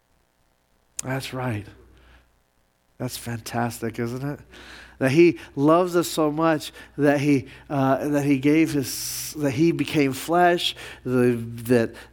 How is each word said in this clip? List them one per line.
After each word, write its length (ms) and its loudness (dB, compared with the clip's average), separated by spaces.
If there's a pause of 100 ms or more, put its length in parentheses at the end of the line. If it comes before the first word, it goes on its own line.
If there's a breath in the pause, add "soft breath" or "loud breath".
(1040)
That's 300 -8
right. 340 -6 (1300 soft breath)
That's 180 -8
fantastic, 840 -6
isn't 300 -6
it? 120 -10 (580 loud breath)
That 120 2
he 280 6 (180 loud breath)
loves 400 4
us 100 2
so 240 0
much 420 0 (240 loud breath)
that 240 2
he, 280 2 (200 loud breath)
uh, 400 0
that 160 0
he 140 2
gave 340 2
his, 680 -6
that 120 0
he 220 2
became 400 0
flesh, 640 0 (280 loud breath)
the, 280 4 (320)
that, 300 2 (180 loud breath)